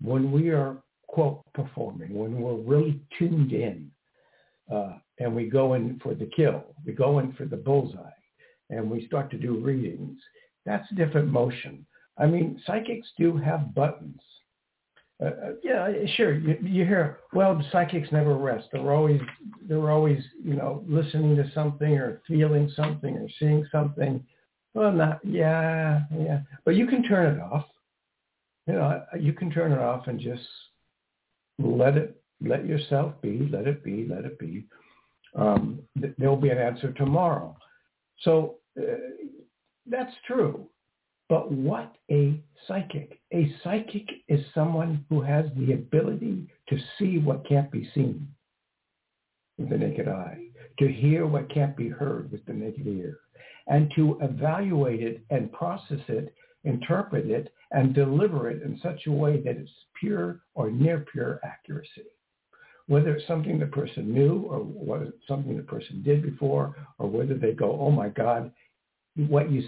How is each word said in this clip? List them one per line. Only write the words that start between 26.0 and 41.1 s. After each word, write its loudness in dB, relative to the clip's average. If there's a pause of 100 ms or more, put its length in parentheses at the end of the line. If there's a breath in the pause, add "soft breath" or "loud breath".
yeah. 0 (240 loud breath)
But 4
you 4
can 2
turn 4
it -6
off. -4 (1000)
You 0
know, 0 (160)
you 2
can -6
turn 2
it 4
off -2
and -6
just -8 (1120)
let 4
it, -2 (180)
let -2
yourself -2
be, -2
let -4
it -2
be, -6
let -6
it -12
be. -10 (680 soft breath)
Um, 2 (200)
th-, -4
there'll 4
be 2
an 2
answer -2
tomorrow. 0 (640 soft breath)
So, 2 (220)
uh, -2 (920)
that's -4 (120)
true. 0 (600)